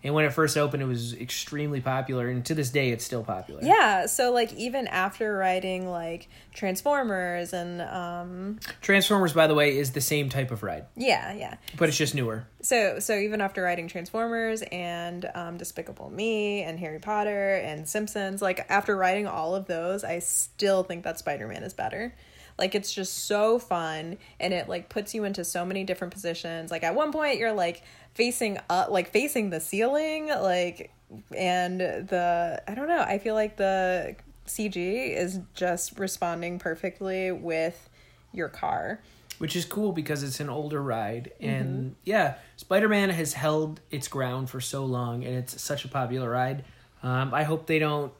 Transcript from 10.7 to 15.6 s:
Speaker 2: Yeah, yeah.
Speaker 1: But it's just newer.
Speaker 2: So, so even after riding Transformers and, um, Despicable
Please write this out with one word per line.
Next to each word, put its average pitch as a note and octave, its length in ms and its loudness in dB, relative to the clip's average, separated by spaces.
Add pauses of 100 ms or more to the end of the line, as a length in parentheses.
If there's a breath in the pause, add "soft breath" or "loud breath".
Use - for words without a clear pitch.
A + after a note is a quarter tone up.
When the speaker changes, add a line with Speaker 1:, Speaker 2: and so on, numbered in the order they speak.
Speaker 2:
Yeah, G#3+ 380 2
yeah. - 220 -8 (200 loud breath)
Speaker 1:
But D#3+ 140 4
it's C#3 80 0
just C#3+ 180 0
newer. A#2+ 320 -2 (140)
Speaker 2:
So, G#3 380 2
so G#3 180 0
even G#3 240 0
after G3 200 -2
riding F3 280 -2
Transformers A3+ 720 -2 (100)
and, F3 640 -6
um, E3+ 220 -8
Despicable - 520 -10